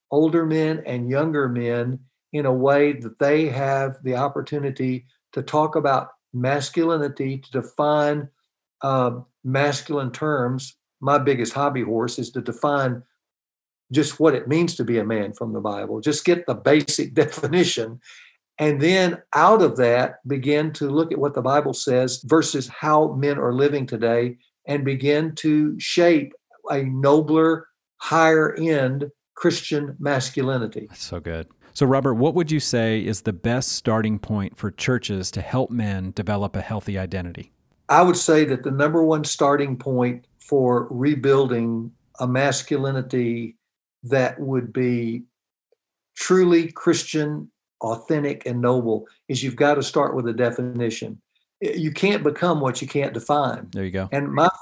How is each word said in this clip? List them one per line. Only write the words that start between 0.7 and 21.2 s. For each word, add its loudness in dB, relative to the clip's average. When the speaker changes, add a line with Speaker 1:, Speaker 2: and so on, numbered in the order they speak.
Speaker 1:
and -4
younger 0
men -2
in -2
a 2
way 4
that -12
they 2
have -2
the -2
opportunity -4
to -6
talk 0
about 0
masculinity, -2
to -20
define, 0
uh, 0
masculine -2
terms. -2
My 4
biggest 0
hobby -2
horse -2
is -6
to -8
define -2
just 0
what 6
it -4
means 0
to -4
be 0
a 0
man -4
from -8
the -6
Bible. -6
Just -2
get 2
the -2
basic 0
<laughs> -6
definition. 0
And 2
then 2
out 6
of 4
that, 2
begin 0
to -4
look 0
at -4
what 0